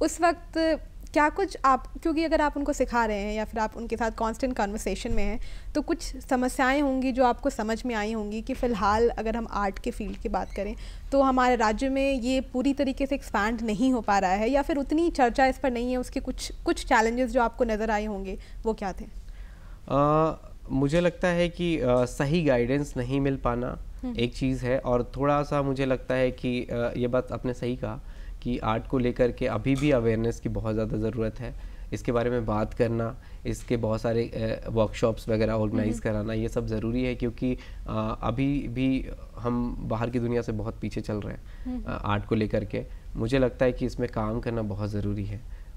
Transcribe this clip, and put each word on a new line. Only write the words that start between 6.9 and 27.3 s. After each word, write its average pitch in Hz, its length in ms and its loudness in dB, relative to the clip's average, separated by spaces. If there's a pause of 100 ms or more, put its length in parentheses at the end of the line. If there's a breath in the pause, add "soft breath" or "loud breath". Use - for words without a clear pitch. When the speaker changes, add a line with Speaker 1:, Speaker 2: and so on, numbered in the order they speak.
Speaker 1:
जो 254 120 4
आपको 240 260 2
समझ 220 360 -2
में 240 80 -2
आई 214 180 -2
होंगी 220 300 -4
कि 262 120 -4
फ़िलहाल 226 540 4
अगर 220 280 -2
हम 226 140 -4
आर्ट 202 280 -2
के 247 120 -4
फील्ड 196 260 -6
की - 120 -6
बात 190 280 -2
करें, 208 200 -4 (360 loud breath)
तो 277 100 8
हमारे 254 340 6
राज्य 220 320 2
में 269 240 2
ये 262 280 2
पूरी 262 320 2
तरीके 269 340 0
से 285 80 -2
एक्सपैंड 226 460 0
नहीं 226 320 2
हो 247 80 2
पा 202 180 4
रहा 190 120 4
है 214 200 2
या 277 120 4
फिर 320 140 0
उतनी 311 340 2
चर्चा 262 360 4
इस 262 120 2
पर 277 120 0
नहीं 240 200 0
है, 254 60 0
उसके 247 240 -4
कुछ, - 320 -6 (120)
कुछ - 220 0
चैलेंजेस 240 440 4
जो 240 120 4
आपको 226 220 0
नज़र 220 260 0
आए 208 140 2
होंगे, 190 340 -6 (260 loud breath)
वो 220 80 2
क्या 208 200 -4
थे? - 320 -10 (640 loud breath)
Speaker 2:
अ, 151 480 4 (340)
मुझे 139 300 4
लगता 175 280 2
है 175 200 2
कि, 170 300 0
अ, 123 260 4
सही 151 400 2
गाइडेंस 135 520 2
नहीं 131 240 0
मिल 139 160 2
पाना 120 420 -2 (240)
Speaker 1:
हम्म। 247 160 -4
Speaker 2:
एक 120 160 0
चीज़ 131 300 0
है, 127 140 2
और 123 380 0
थोड़ा 143 260 2
सा 143 200 0
मुझे 139 240 0
लगता 131 280 0
है 127 160 4
कि, 123 400 -2
अ, 120 260 0
ये 120 100 2
बात 127 260 0